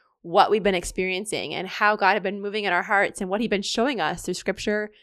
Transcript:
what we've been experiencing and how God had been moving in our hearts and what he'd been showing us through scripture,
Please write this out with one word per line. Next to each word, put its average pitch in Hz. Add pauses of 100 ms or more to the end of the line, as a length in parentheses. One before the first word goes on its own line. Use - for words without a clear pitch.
(220)
what 175
we've 214
been 190
experiencing 185
and 170
how 208
God 196
had 208
been 202
moving 202
in 196
our 180
hearts 202
and 190
what 202
he'd 214
been 202
showing 233
us 165
through 180
scripture, 208 (120)